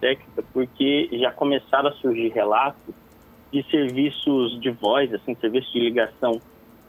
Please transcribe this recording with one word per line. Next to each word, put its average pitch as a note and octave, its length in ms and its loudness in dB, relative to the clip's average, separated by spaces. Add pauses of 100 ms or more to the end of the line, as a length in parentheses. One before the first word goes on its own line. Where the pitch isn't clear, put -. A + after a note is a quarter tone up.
técnica - 420 -2 (100)
porque C3+ 600 0
já A#2+ 180 0
começaram C#3+ 600 0
a - 20 -10
surgir A#2 360 -2
relatos A2 640 0 (580)
de D3 120 0
serviços C3+ 960 0
de C3 80 0
voz, A#2+ 420 0
assim, A2 220 -6
serviços A#2 380 -2
de A#2+ 80 0
ligação, A#2 600 0 (480)